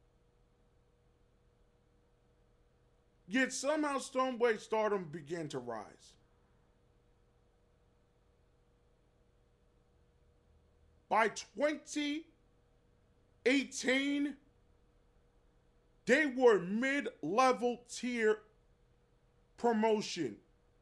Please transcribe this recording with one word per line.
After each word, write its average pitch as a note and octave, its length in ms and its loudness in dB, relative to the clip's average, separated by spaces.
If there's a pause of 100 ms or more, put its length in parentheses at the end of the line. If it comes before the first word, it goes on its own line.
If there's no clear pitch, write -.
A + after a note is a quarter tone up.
(3250)
Yet B3+ 240 2
somehow C#4+ 460 -2
Stone C4 400 -4 (200)
Stardom G#3 520 -2
began D#3+ 380 -8
to C3+ 120 -8
rise. A2 540 -12 (4000)
By A3 200 4 (260)
twenty D4 720 -2 (1200)
eighteen, C#4 920 0 (1700)
they D4 220 4
were A#3+ 320 4
mid-level A#3 1300 0
tier A3+ 500 0 (1160)
promotion. G#3+ 800 0 (460)